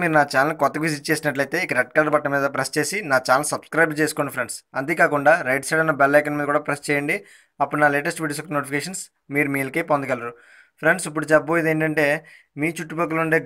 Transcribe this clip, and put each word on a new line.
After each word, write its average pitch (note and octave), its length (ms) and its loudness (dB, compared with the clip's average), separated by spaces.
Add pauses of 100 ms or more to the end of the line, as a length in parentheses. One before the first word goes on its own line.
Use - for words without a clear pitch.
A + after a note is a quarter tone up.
మీరు E3+ 160 0
నా D3+ 40 6 (120)
ఛానల్ C#3+ 280 2
కొత్తగా C#3+ 240 0
విజిట్ D3+ 240 -4
చేసినట్లయితే C#3+ 560 -2
ఇక D3+ 140 -6
రెడ్ D#3 180 -2
కలర్ D3+ 180 4
బటన్ D3 200 0
మీద C#3 200 2
ప్రెస్ C3 220 -2
చేసి D3+ 200 -2 (140)
నా C3+ 60 4 (120)
ఛానల్ C#3 220 4
సబ్స్క్రైబ్ D#3 500 0
చేసుకోండి D3 340 0
ఫ్రెండ్స్. A#2+ 220 -6 (220)
అంతేకాకుండా D3 540 2 (160)
రైట్ C3+ 200 -2
సైడ్ D#3+ 160 0
ఉన్న D#3 160 0
బెల్ C#3+ 180 4
ఐకాన్ D3 200 0
మీద D3 120 -2
కూడా D3 160 2
ప్రెస్ C#3+ 220 -6
చేయండి, D3 280 0 (460)
అప్పుడు D3 200 -2
నా D3+ 120 6
లేటెస్ట్ E3 280 -2
వీడియోస్ D3 200 -4
యొక్క D3+ 140 -10
నోటిఫికేషన్స్ C#3+ 460 -6 (340)
మీరు C#3+ 200 2
మెయిల్కే C3+ 340 -2
పొందగలరు. B2+ 420 -2 (500)
ఫ్రెండ్స్, E3+ 280 2
ఇప్పుడు D3+ 220 -4
చెప్పబోయేది D#3 400 2
ఏంటంటే D#3 340 0 (560)
మీ E3 160 -2
చుట్టుపక్కల D#3+ 480 -4
ఉండే D#3+ 200 2